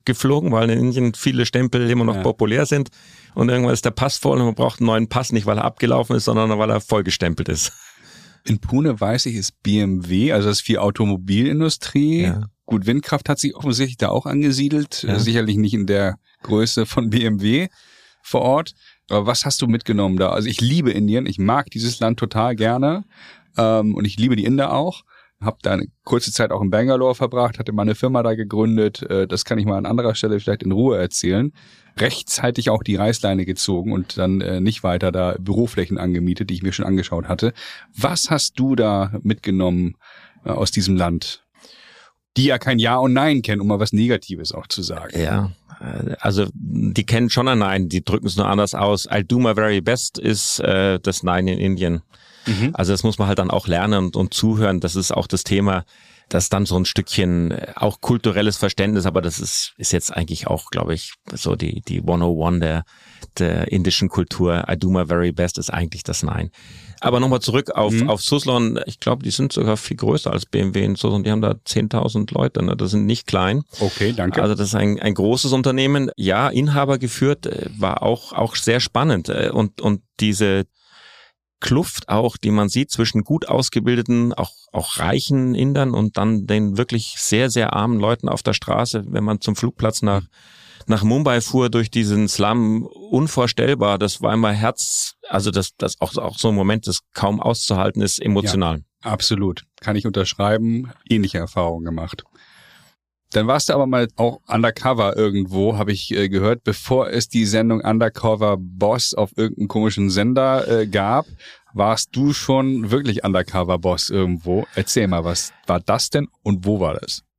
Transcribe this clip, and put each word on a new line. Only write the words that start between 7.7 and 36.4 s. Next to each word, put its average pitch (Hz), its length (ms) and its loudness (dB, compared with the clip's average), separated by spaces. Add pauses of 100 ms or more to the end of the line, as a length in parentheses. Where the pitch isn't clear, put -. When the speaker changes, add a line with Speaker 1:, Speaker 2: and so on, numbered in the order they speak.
Speaker 2:
In 107 160 0
Pune, 131 400 0
weiß 110 260 0
ich, 120 80 -6
ist - 280 -8
B 104 180 2
M 95 280 0
W, 95 240 2
also 104 160 2
das 101 100 0
ist - 60 -6
viel 110 140 0
Automobilindustrie. 131 1400 0
Speaker 1:
Ja. 104 220 -2 (200)
Speaker 2:
Gut, 101 220 -2
Windkraft 139 420 0
hat 147 100 0
sich - 160 -2
offensichtlich 131 420 -2
da - 120 0
auch 101 180 0
angesiedelt. 143 760 0
Speaker 1:
Ja. 110 120 0
Speaker 2:
Äh, 107 60 2
sicherlich 113 360 2
nicht 107 180 2
in 101 120 0
der 98 300 2 (260)
Größe 110 440 0
von 113 240 -2
B 113 140 2
M 107 180 0
W 135 260 2 (540)
vor - 200 -2
Ort. 139 300 0 (360)
Aber 104 180 0
was 123 180 0
hast 143 180 -2
du 135 40 0
mitgenommen 104 500 0
da? 92 140 2
Also 104 180 -2
ich - 120 -4
liebe 131 300 2
Indien, 107 360 0
ich - 120 -6
mag 117 320 0
dieses 117 300 -6
Land 113 180 0
total 117 380 -2
gerne, 131 480 0 (520)
ähm, 110 380 2
und - 100 -2
ich 95 120 -4
liebe 120 200 2
die 104 80 0
Inder 139 280 2
auch. 160 300 -2 (380)
Hab 107 220 -6
da 98 120 0
eine 90 120 -2 (160)
kurze 120 300 0
Zeit 117 180 0
auch 101 120 -2
in 95 80 0
Bangalore 127 440 2
verbracht, 123 440 -2
hatte 120 140 -6
mal 104 100 0
eine 107 120 2
Firma 127 280 0
da 117 120 0
gegründet. 107 680 0
Äh, 95 260 0
das 90 160 -4
kann 107 140 -2
ich 101 80 0
mal 101 100 0
an 98 100 -4
anderer 117 280 0
Stelle 107 260 -4
vielleicht 101 220 -4
in 95 100 0
Ruhe 113 260 4
erzählen. 95 540 0 (460)
Rechtzeitig - 720 -2
auch 110 140 2
die 101 140 -2
Reißleine 98 480 0
gezogen 92 480 -2
und 95 260 -4
dann, 95 220 2
äh, 92 200 -2
nicht 107 220 0
weiter 90 300 0
da 90 260 0
Büroflächen 98 600 -2
angemietet, 90 520 0